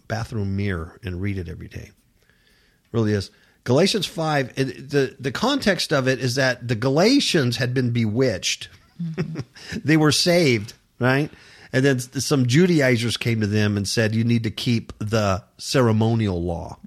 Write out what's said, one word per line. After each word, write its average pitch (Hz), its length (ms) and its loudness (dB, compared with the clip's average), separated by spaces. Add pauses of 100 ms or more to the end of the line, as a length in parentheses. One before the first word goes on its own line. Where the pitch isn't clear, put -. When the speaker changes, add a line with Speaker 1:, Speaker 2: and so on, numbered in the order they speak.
Speaker 1:
bathroom 107 480 -4
mirror 95 460 -4
and 90 200 -8
read 98 160 -4
it 85 100 -8
every 82 200 -14
day. - 220 -14 (1000)
Really 107 220 2
is. 98 160 -4 (340)
Galatians 165 420 2
five, 147 500 -2
it, 135 340 -6
the, 139 280 0
the 131 140 -6
context 220 600 0
of 135 140 2
it 131 140 0
is 123 160 -2
that 127 320 -2
the 123 80 -2
Galatians 139 800 2
had 123 180 -2
been 127 160 0
bewitched. 113 800 -2 (340)
Speaker 2:
Mm-hmm. 160 380 -6 (200)
Speaker 1:
<laughs> - 240 -10
They 151 120 4
were 151 160 4
saved, 139 640 2 (240)
right? 131 320 0 (420)
And 131 120 2
then 139 120 4
s-, 127 280 -6
some 135 220 2
Judaizers 127 680 4
came 117 240 -2
to 107 60 2
them 104 300 2
and 98 100 -2
said, 110 280 0
"You 113 100 2
need 117 200 2
to 110 60 -4
keep - 480 -2
the 104 440 0 (160)
ceremonial 113 840 2
law." 85 440 -6